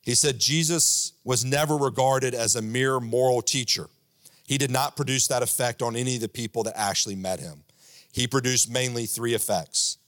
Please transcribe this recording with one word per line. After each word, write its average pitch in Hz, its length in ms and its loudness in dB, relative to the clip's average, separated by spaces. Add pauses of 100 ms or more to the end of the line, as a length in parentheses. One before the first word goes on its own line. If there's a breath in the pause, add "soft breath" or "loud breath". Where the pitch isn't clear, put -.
He 123 100 -2
said, 135 240 2
"Jesus 160 760 2 (100)
was 123 200 0
never 147 320 2
regarded 131 600 2
as 117 200 0
a 117 60 -2
mere 127 380 0
moral 123 420 2
teacher. - 480 -2 (560 soft breath)
He 135 140 0
did 139 100 2
not 127 260 0
produce 131 320 0
that 123 140 0
effect 120 400 -2
on 117 140 -2
any 127 200 0
of 113 60 -4
the 110 80 -4
people 117 340 -6
that 110 120 -4
actually 101 400 -2
met 92 240 -4
him. 76 240 -14 (480 loud breath)
He 127 160 0
produced 127 420 2
mainly 120 380 -2
three 117 260 -2
effects - 640 -2 (100)